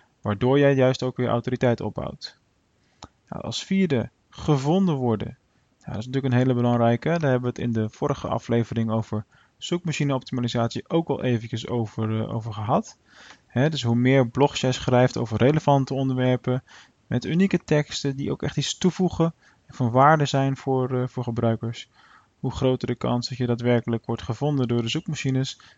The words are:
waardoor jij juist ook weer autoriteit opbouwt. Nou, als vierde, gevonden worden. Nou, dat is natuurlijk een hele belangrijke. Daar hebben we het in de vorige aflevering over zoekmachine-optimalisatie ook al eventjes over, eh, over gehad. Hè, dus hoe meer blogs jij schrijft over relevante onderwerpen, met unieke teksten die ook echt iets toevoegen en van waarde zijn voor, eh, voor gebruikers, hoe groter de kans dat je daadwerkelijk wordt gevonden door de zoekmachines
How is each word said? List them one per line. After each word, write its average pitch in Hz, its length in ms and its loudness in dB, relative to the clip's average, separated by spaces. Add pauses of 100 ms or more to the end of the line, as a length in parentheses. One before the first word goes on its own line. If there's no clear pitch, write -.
(220)
waardoor 123 380 2
jij 139 160 6
juist 131 280 2
ook 127 140 -4
weer 123 120 0
autoriteit 120 520 0
opbouwt. - 560 -8 (920)
Nou, - 140 -10
als - 200 -8
vierde, 156 460 0 (200)
gevonden 156 680 0
worden. 117 320 -2
Nou, - 640 -20
dat 92 60 -8
is 113 80 -8
natuurlijk 131 280 -2
een 123 60 4
hele 127 140 4
belangrijke. 120 560 2
Daar 160 220 0
hebben 123 100 2
we 123 60 -4
het 123 120 -6
in 120 120 -2
de 110 180 -2
vorige 143 380 -4
aflevering 113 640 -2
over 107 340 -4 (320)
zoekmachine-optimalisatie 131 1300 -4
ook 165 180 0
al - 160 -4
eventjes 113 440 -2
over, 110 540 -2
eh, 110 140 -6
over 113 180 -8
gehad. 117 440 -4 (500)
Hè, 139 220 0
dus 139 140 -4
hoe 117 120 2
meer 127 340 4
blogs 139 320 0
jij 127 100 2
schrijft 123 460 2
over 113 200 -4
relevante 139 560 2
onderwerpen, 127 720 0 (440)
met 123 180 -2
unieke 175 380 2
teksten 143 520 -2
die 143 160 -4
ook 151 120 -4
echt - 140 -4
iets - 200 -4
toevoegen 170 560 0 (320)
en - 100 -20
van 123 160 0
waarde 147 340 6
zijn 135 320 0
voor, 127 440 -2
eh, 127 60 -2
voor 127 160 -6
gebruikers, 113 640 -2 (500)
hoe 127 120 -4
groter 131 360 0
de 123 80 -2
kans 123 340 -2
dat 123 80 -8
je 123 80 -2
daadwerkelijk 120 600 0
wordt 117 160 -4
gevonden 139 460 -2
door 120 140 0
de 113 80 -4
zoekmachines 131 720 -4 (180)